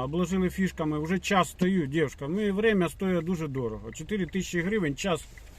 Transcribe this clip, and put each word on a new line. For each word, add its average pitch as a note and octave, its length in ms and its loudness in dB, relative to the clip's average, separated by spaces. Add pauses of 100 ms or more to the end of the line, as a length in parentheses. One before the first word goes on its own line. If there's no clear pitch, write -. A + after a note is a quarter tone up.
обложили F3 480 0
фішками, D#3+ 480 0
вже D#3+ 200 0
час F3+ 300 2
стою, F3+ 380 2
дівчинка. C#3+ 420 0
Ну F#3 120 0
і G#3 100 2
время G3 380 4
стоїть F3+ 360 0
дуже D#3+ 240 -2
дорого. A2+ 440 -4
Чотири F3+ 340 -4
тисячі F3+ 340 -2
гривень, F3 360 0
час, F3+ 280 0 (340)